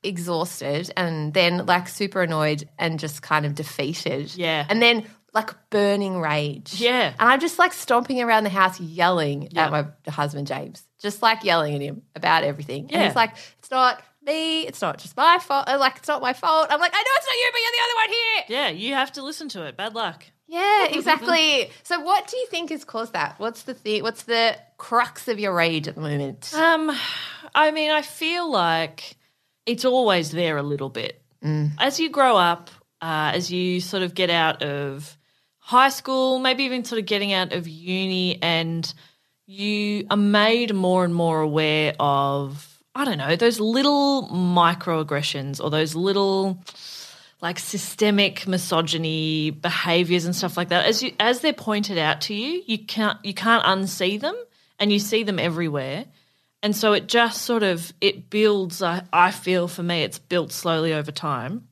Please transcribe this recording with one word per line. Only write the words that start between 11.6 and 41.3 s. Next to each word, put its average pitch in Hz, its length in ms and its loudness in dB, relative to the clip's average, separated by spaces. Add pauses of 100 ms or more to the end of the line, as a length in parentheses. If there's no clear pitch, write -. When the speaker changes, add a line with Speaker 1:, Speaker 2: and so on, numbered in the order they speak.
Speaker 1:
at 143 60 -4
him 143 220 -10 (140)
about 165 280 2
everything. 143 480 -6
And 330 100 2
he's 190 80 4
Speaker 2:
Yeah. - 60 -6
Speaker 1:
like, 226 200 2 (220)
"It's - 120 -18
not 254 320 2 (220)
me. 320 420 -2
It's - 160 -10
not 165 160 -4
just - 180 -16
my 339 220 4
fault. 277 300 -2
Uh, 269 100 0
like, 269 200 2
it's - 100 -12
not 294 120 -2
my 254 120 -2
fault." 320 380 2
I'm 302 100 2
like, 349 140 2
"I 403 40 2
know 466 180 0
it's 605 100 0
not 539 100 -2
you, 494 160 2
but 480 80 -2
you're 466 100 0
the 480 140 0
other 480 120 -2
one 453 120 2
here." 453 400 -2
Speaker 2:
Yeah, 254 200 -2 (200)
you 277 60 -4
have 269 180 -2
to 285 100 -14
listen 302 280 -12
to 180 160 -12
it. 123 100 -12
Bad 214 180 -8
luck. 208 300 -6 (240)
Speaker 1:
Yeah, 381 380 2
Speaker 2:
<laughs> 294 40 2
Speaker 1:
exactly. 311 800 4 (140)
So 349 160 -2
what 392 260 2
do - 100 -8
you 508 120 -4
think 339 220 -6
has 311 140 -8
caused 226 280 -8
that? - 260 -4
What's 233 240 -8
the 262 120 -12
thi-, 208 280 -4
what's 220 220 -6
the 226 320 2 (220)
crux - 500 -2
of 220 100 -2
your 202 160 -2
rage 165 320 2
at - 80 -10
the 151 60 -12
moment? 147 540 -6
Speaker 2:
Um, 320 360 4 (640)
I 311 160 6
mean, 302 220 0
I 302 100 2
feel 330 480 -4
like 165 680 0 (480)
it's 240 200 -4
always 208 480 2
there 160 240 0
a 143 80 -2
little 143 240 -4
bit. 113 340 -10 (220)
Speaker 1:
Mm. 151 340 0
Speaker 2:
As 285 220 0
you 320 100 0
grow 262 260 4
up, 170 320 2 (320)
uh, 156 340 -2
as 175 180 -2
you 180 280 0
sort 185 220 -4
of 180 120 -4
get 185 140 0
out 160 360 2
of 143 520 -6 (420)
high 254 320 4
school, 262 500 0
maybe 262 240 0
even 247 200 -4
sort 233 140 -4
of 202 80 -4
getting 202 260 0
out 185 200 0
of 170 160 -6
uni, 185 760 -4
and 165 500 -2 (540)
you 208 640 -4
are 202 60 2
made 208 580 2
more 185 300 2
and 175 100 0
more 165 280 2